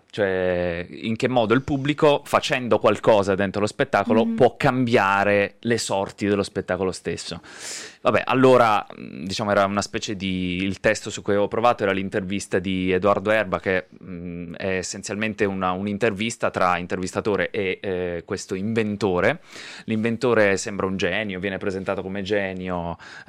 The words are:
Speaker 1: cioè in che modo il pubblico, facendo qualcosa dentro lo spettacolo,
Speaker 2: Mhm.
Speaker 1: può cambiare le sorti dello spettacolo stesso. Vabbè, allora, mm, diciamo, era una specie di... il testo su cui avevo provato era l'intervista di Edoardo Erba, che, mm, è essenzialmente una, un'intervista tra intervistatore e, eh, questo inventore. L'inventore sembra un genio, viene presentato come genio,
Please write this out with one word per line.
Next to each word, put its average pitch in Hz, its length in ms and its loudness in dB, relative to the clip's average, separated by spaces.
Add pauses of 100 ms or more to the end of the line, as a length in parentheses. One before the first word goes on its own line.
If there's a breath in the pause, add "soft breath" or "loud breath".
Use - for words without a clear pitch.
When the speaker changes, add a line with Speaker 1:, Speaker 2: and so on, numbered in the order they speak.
(100)
Speaker 1:
cioè 90 800 0
in 78 260 -6
che 127 120 -2
modo 117 260 2
il 135 80 4
pubblico, 147 640 2
facendo 117 540 0
qualcosa 101 560 4
dentro 98 260 -2
lo 104 60 2
spettacolo, 143 580 2
Speaker 2:
Mhm. 226 100 -2
Speaker 1:
può 131 220 6
cambiare 101 1000 2
le 117 180 0
sorti 104 500 -2
dello 101 160 2
spettacolo 92 480 -2
stesso. - 500 -8 (600 loud breath)
Vabbè, 104 220 2
allora, 123 580 6 (160)
mm, 65 260 -12
diciamo, 101 260 -4
era 101 140 6
una 101 160 0
specie 110 340 -6
di... 92 480 -2
il 95 160 -4
testo 110 320 0
su 98 100 -10
cui 101 120 -2
avevo 101 160 2
provato 113 340 2
era 98 80 2
l'intervista 98 680 -2
di 92 320 0
Edoardo 98 380 2
Erba, 98 300 0
che, 92 280 -2 (160)
mm, 87 520 -10
è 95 220 -4
essenzialmente 104 680 -4
una, 95 280 0
un'intervista 104 760 -2
tra 90 280 2
intervistatore 92 720 -2
e, 92 300 -4
eh, 90 440 -4
questo 98 300 -8
inventore. 104 840 0 (420 loud breath)
L'inventore 110 720 2
sembra 98 300 -4
un 95 100 -2
genio, 95 440 -2
viene 95 160 -4
presentato 95 440 -4
come 95 220 -8
genio, 92 760 -4 (320 loud breath)